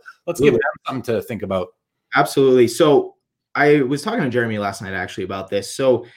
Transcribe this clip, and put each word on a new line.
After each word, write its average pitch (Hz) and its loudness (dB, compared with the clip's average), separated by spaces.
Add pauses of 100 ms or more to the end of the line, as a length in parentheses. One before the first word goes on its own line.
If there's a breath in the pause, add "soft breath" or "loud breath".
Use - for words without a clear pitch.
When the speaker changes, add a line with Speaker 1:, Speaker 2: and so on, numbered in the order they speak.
(260 loud breath)
Speaker 1:
let's 175 -6
give - 6
Speaker 2:
Absolutely. - 2
Speaker 1:
them 147 -6
something 117 -4
to 101 -2
think 104 -10
about. 95 -4 (460)
Speaker 2:
Absolutely. 135 4
So 139 2 (380)
I 147 4
was 139 -2
talking 220 -4
to 139 -2
Jeremy 113 -2
last 101 -6
night, 95 -10
actually, 92 -6
about 95 -10
this. 98 -6
So 127 0 (120)